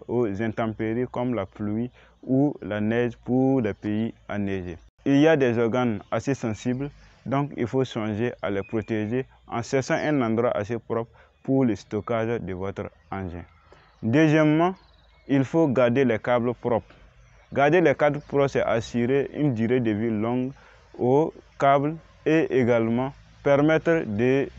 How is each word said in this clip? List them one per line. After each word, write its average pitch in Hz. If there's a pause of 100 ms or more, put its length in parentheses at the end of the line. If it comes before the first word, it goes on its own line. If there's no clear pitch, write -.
aux 110
intempéries 110
comme 123
la 98
pluie 107 (320)
ou 135
la 104
neige 117
pour 131
les 104
pays 107 (160)
enneigés. 95 (280)
Il 139
y 147
a 160
des 123
organes 117 (100)
assez 127
sensibles, 127 (360)
donc 139
il 113
faut 131
songer 110 (100)
à 92
les 98
protéger 110 (220)
en 117
cherchant 135
un 139
endroit 113
assez 113
propre 113 (320)
pour 135
le 110
stockage 113
de 90
votre 95 (220)
engin. 90 (580)
Deuxièmement, 156 (520)
il 135
faut 160
garder 123
les 113
câbles 123
propres. - (560)
Garder 151
les 147
câbles 147
propres, 139
c'est 127
assurer 120
une 143
durée 117
de 113
vie 107
longue 120 (460)
aux 135 (260)
câbles 143 (280)
et 156 (100)
également 120 (320)
permettre 156
de 123 (120)